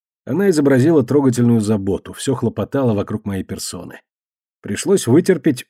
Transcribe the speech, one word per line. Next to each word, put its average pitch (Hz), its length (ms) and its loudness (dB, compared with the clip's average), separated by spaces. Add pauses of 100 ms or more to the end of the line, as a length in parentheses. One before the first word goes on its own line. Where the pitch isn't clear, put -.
(260)
Она 185 260 0
изобразила 143 520 4
трогательную 120 580 2
заботу, 98 520 -4
все - 220 -4
хлопотала 117 580 -2
вокруг 104 320 -4
моей 95 180 -6
персоны. - 580 -12 (600)
Пришлось 175 460 -2
вытерпеть 156 640 2